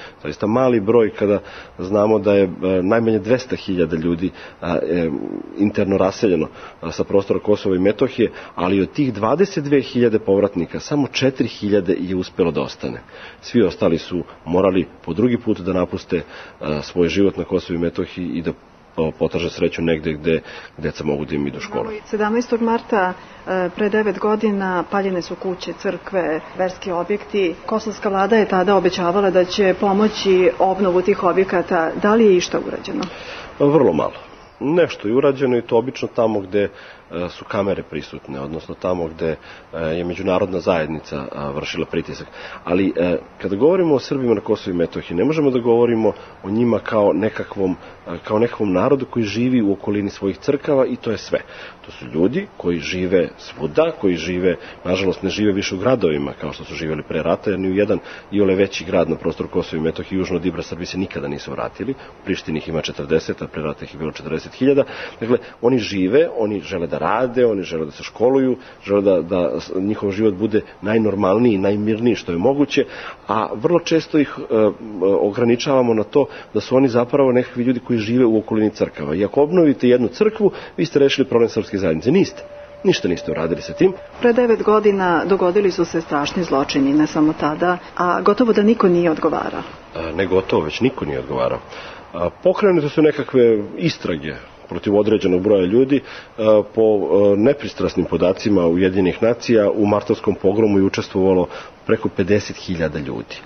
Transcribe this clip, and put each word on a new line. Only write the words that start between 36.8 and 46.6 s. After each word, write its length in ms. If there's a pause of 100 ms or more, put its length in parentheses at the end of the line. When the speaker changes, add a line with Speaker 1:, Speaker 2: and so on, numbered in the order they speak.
Speaker 1:
su 160
kamere 380
prisutne, 560
odnosno 360
tamo 320
gde, 280 (380)
e, 60
je 240
međunarodna 560
zajednica, 720
a, 200
vršila 340
pritisak. 420 (360)
Ali, 340
e, 200 (240)
kada 140
govorimo 400
o 40
Srbima 340
na 80
Kosovu 340
i 20
Metohiji, 400
ne 80
možemo 260
da 80
govorimo 520 (320)
o 60
njima 300